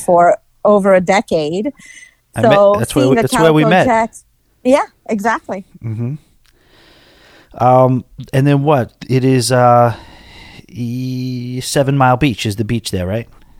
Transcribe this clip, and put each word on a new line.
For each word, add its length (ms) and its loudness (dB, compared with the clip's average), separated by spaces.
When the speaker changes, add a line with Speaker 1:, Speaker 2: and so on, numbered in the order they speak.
Speaker 1:
for 340 4
over 300 2
a 60 4
decade. 720 -2
Speaker 2:
I 60 -6
met, 100 4
Speaker 1:
So 260 4
Speaker 2:
that's 160 -4
where 80 2
Speaker 1:
seeing 80 2
Speaker 2:
we, 60 2
Speaker 1:
the 60 0
Speaker 2:
that's 120 -2
where 180 4
we 100 2
Speaker 1:
Calico 140 2
Speaker 2:
met. 100 2
Speaker 1:
Jack's, 380 -2
yeah, 220 0
exactly. 560 -6
Speaker 2:
Mm-hmm. 320 -8
Um, 460 2
and 140 0
then 160 2
what? 300 -2
It 160 0
is, 260 0
uh, 460 4
e-, 920 -10
Seven 360 -2
Mile 200 2
Beach 300 -2
is 100 -4
the 80 -4
beach 260 -6
there, 160 -6
right? 220 -8